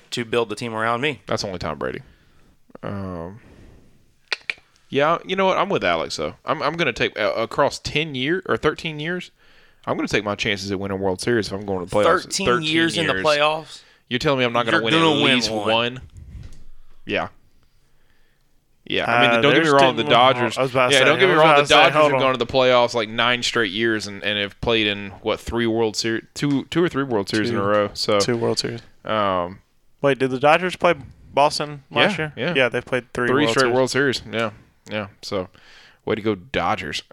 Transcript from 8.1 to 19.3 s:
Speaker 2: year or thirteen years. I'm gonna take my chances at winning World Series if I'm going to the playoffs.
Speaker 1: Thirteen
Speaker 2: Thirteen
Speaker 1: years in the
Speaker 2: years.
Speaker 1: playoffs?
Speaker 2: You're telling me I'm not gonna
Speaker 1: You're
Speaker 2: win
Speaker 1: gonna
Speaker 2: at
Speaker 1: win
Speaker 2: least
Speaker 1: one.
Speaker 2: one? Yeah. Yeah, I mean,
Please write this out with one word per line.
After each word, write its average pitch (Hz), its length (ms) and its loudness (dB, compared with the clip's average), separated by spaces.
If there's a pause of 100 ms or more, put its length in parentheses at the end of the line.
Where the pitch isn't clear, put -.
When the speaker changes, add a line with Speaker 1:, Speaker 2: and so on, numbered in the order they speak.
Speaker 2:
year 143 320 -2
or - 120 0
thirteen 156 420 -4
years. 175 300 -8 (560)
I'm 127 100 -4
gonna 320 120 -4
take 107 160 -2
my 101 100 -2
chances 101 360 -4
at 95 80 -2
winning 98 220 -4
World 95 220 -2
Series 117 240 0
if 95 80 -10
I'm 101 100 -8
going 98 160 -4
to 87 100 -8
the - 60 0
playoffs. 170 280 4
Speaker 1:
Thirteen 190 220 -4
Speaker 2:
Thirteen 123 240 2
Speaker 1:
years 165 280 0
in 160 80 0
the 135 80 0
Speaker 2:
years. 95 100 -2
Speaker 1:
playoffs? 151 580 0 (260)
Speaker 2:
You're 123 100 -2
telling 139 220 0
me 127 40 2
I'm 120 80 0
not 120 140 2
gonna - 120 2
Speaker 1:
You're 113 60 -2
Speaker 2:
win 113 100 0
Speaker 1:
gonna 165 240 4
Speaker 2:
at 143 40 2
Speaker 1:
win 139 140 4
Speaker 2:
least 113 160 0
Speaker 1:
one. 107 200 -2
Speaker 2:
one? 120 280 0 (1040)
Yeah. 92 220 -2 (1600)
Yeah, - 240 -4
I 120 120 2
mean, 120 100 4